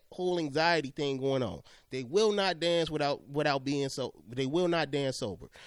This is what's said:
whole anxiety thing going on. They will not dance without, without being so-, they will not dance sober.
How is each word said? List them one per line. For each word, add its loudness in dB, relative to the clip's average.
whole 0
anxiety 2
thing -2
going 2
on. -4
They -6
will 2
not 0
dance 2
without, -2
without 0
being 0
so-, -6
they -2
will 2
not 0
dance -2
sober. -6